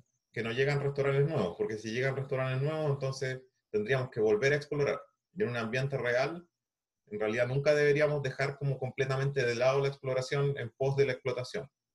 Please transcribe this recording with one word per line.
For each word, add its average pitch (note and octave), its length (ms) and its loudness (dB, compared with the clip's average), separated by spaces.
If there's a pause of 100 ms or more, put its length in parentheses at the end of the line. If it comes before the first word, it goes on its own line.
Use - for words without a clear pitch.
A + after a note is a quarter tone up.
(340)
que A#2+ 80 -4
no A2+ 120 -4
llegan C#3 280 2
restaurantes C#3 460 2
nuevos, A2 280 0
porque G#2+ 220 -2
si A2 140 -6
llegan B2+ 240 0
restaurantes C3 480 -2
nuevos, D#3 260 0
entonces C3+ 540 -4 (260)
tendríamos B2 400 0
que A#2 120 -4
volver A2 320 4
a - 20 4
explorar. C#3+ 440 -2 (360)
Y E3+ 80 0
en A#2 60 0
un A#2+ 80 -4
ambiente B2+ 420 -2
real, C3 500 -2 (580)
en G#2 120 -8
realidad A2+ 280 0
nunca C#3+ 280 2
deberíamos D3 480 4
dejar C#3 340 -2
como C3+ 220 -2
completamente C3+ 640 0
de A#2+ 80 0
lado C3 260 4
la C#3 100 2
exploración C#3 680 -2
en A#2 140 -8
pos C3+ 240 -2
de C#3 100 4
la B2+ 80 0
explotación. - 560 -6 (260)